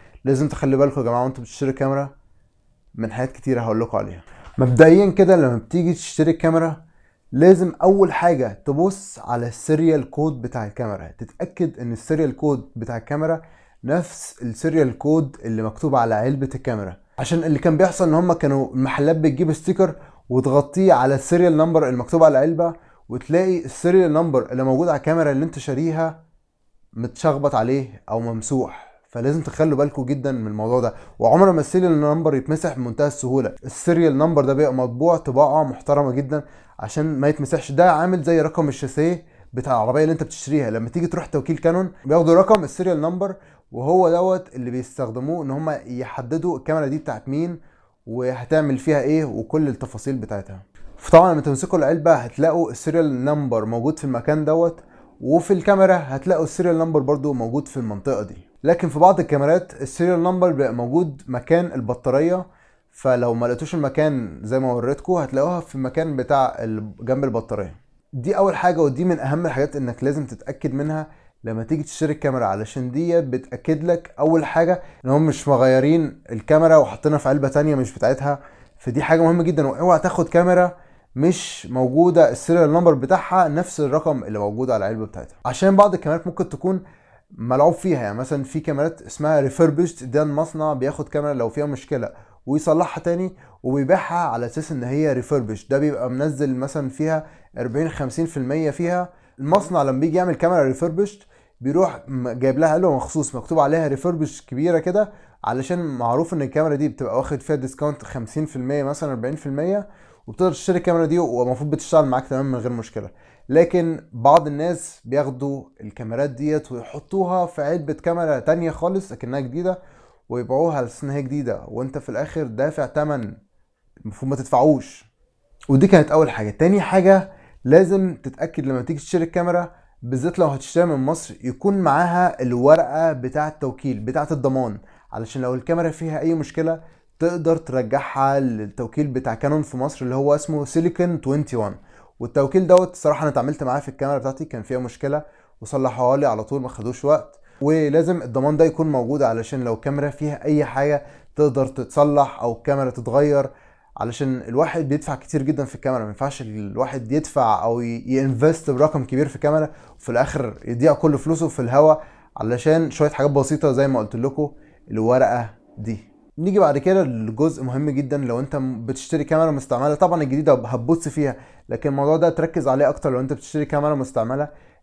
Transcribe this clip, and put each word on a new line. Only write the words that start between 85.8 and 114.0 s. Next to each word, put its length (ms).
الكاميرات 340
ممكن 220
تكون 340
ملعوب 360
فيها. 280
يعني 160
مثلًا 260
في 160
كاميرات 420
اسمها 380
ريفربشت، 640
ده 200
المصنع 500
بياخد 360
كاميرا 240
لو 160
فيها 160
مشكلة 440
ويصلحها 580
تاني 320
وبيبيعها 640
على 180
اساس 260
ان 120
هي 300
ريفربشت. 580
ده 60
بيبقى 320
منزل 460
مثلًا 340
فيها 360
أربعين 320
خمسين 360
في 120
المية 340
فيها. 380
المصنع 440
لما 160
بيجي 180
يعمل 180
كاميرا 280
ريفربشت 640
بيروح 460
م-، 220
جايب 300
لها 100
علبة 260
مخصوص 400
مكتوب 240
عليها 280
ريفربشت 640
كبيرة 300
كده، 320
علشان 360
معروف 540
ان 80
الكاميرا 340
دي 140
بتبقى 280
واخد 240
فيها 140
ديسكاونت 480
خمسين 420
في 100
المية 280
مثلًا 280
أربعين 240
في 100
المية، 420
وبتقدر 240
تشتري 260
الكاميرا 280
دي 140
والمفروض 500
بتشتغل 360
معاك 220
تمام 240
من 80
غير 120
مشكلة. 380
لكن 640